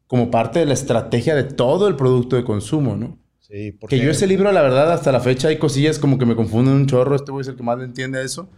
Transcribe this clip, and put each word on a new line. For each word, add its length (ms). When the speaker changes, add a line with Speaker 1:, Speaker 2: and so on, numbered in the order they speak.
Speaker 1:
como 220
parte 300
de 80
la 80
estrategia 580
de 120
todo 420
el 80
producto 400
de 80
consumo, 520
¿no? 220
Speaker 2:
Sí, 320
porque 260
Speaker 1:
Que 80
yo 60
ese 160
libro, 240
la 100
verdad, 300
hasta 200
la 80
fecha 280
hay 100
cosillas 400
como 220
que 80
me 80
confunden 400
un 100
chorro. 300
Este 160
güey 100
es 60
el 80
que 80
más 160
le 60
entiende 340
a 20
eso. 260